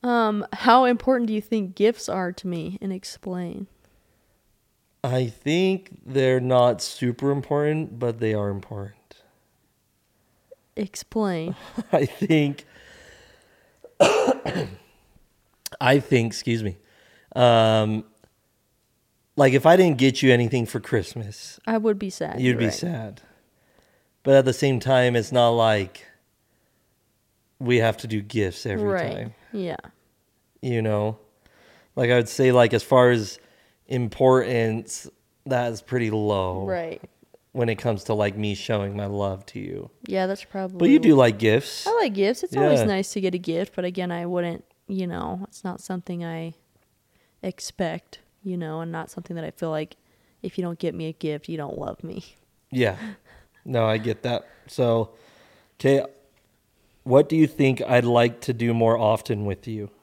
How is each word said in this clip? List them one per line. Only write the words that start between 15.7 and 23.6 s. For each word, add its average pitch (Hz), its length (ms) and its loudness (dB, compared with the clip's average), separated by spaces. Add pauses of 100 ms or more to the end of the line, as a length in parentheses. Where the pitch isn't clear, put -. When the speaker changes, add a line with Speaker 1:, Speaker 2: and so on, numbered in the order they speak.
Speaker 2:
I 135 200 4
think, 117 320 0
excuse 117 300 -4
me. 95 160 -6 (580)
Um, 110 680 4 (1300)
like, 135 160 6
if 131 140 4
I 165 100 8
didn't 175 220 6
get 131 240 2
you 131 100 6
anything 120 340 2
for 113 140 -6
Christmas, - 840 -8
Speaker 1:
I 226 120 -2
would 214 200 0
be 202 120 -8
sad, 151 300 -8
Speaker 2:
you'd 127 100 4
Speaker 1:
you're 117 80 0
Speaker 2:
be 117 80 0
Speaker 1:
right. - 80 -2
Speaker 2:
sad. 117 480 -8 (1000)